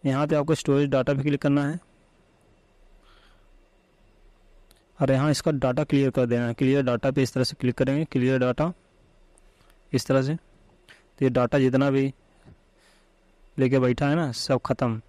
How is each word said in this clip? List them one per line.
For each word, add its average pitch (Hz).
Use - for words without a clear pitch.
यहाँ 139
पे 160
आपको 147
स्टोरेज 143
डेटा 135
पे 139
क्लिक 143
करना 143
है 160
और 135
यहाँ 135
इसका 151
डेटा 131
क्लियर 139
कर 127
देना 120
है। 117
क्लियर 135
डेटा 127
पे 135
इस 123
तरह 131
से -
क्लिक 123
करेंगे, 139
क्लियर 131
डेटा 127
इस 131
तरह 135
से। 139
तो -
ये 131
डेटा 123
जितना 131
भी 135
लेके 131
बैठा 127
है 147
ना, 160
सब -
ख़त्म। 117